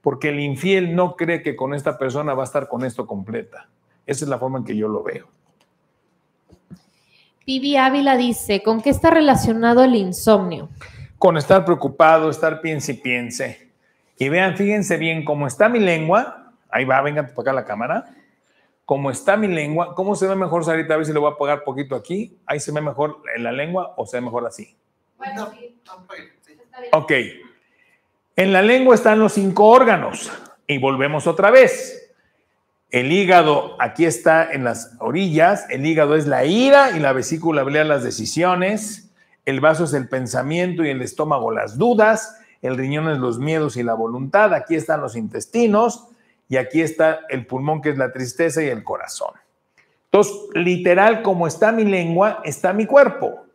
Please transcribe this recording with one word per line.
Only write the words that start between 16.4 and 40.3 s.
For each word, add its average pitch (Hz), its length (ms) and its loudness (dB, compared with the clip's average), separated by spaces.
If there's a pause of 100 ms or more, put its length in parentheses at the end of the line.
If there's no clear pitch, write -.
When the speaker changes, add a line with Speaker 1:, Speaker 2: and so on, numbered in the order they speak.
Speaker 1:
ahí 123 140 -2
va, 131 180 2
vengan 147 260 -4
para 123 140 -10
acá 131 100 -2
la 123 120 -4
cámara. 120 520 -8 (680)
Como 139 260 -2
está 196 260 0
mi 214 120 0
lengua, 160 460 -2
¿cómo 196 200 -2
se 190 120 -2
ve 190 100 -2
mejor, 170 280 -2
Sarita? 160 300 0
A - 20 2
ver 156 100 -2
si 156 60 -6
le 151 60 0
voy 147 120 2
a 147 40 -14
apagar 143 300 -2
poquito 135 300 -8
aquí. 185 420 -10 (100)
¿Ahí 147 140 -6
se 151 120 -10
ve 147 80 -4
mejor 147 420 -6 (120)
en 117 100 -6
la 123 80 -4
lengua 170 440 -6
o 113 100 -8
se 123 120 -8
ve - 20 -4
mejor 120 260 -8
así? - 300 -14 (400)
Speaker 2:
Bueno, 208 360 -12
sí. 240 340 -20
Speaker 3:
No, 185 280 -20
sí. - 380 -20
Speaker 2:
Está - 280 -20
bien. 240 120 -10
Speaker 1:
Ok. 156 200 -2 (1200)
En 190 160 0
la 185 80 4
lengua 254 340 4
están 214 240 4
los 220 140 2
cinco 196 360 4
órganos. 226 640 4 (360)
Y 143 120 -2
volvemos 135 480 -2
otra 185 240 4
vez. - 640 4 (800)
El 127 220 0
hígado 175 680 4
aquí 123 240 0
está 160 480 2
en 139 120 -4
las 113 340 -6
orillas. 165 720 2
El 131 160 -4
hígado 156 300 2
es 151 100 0
la 131 180 0
ira 262 460 6
y 165 100 -4
la 135 120 2
vesícula 156 500 -2
biliar 147 240 0
las 143 160 0
decisiones. 180 1080 -4 (360)
El 135 140 -2
vaso 156 240 2
es 143 100 -4
el 131 140 -4
pensamiento 151 760 -2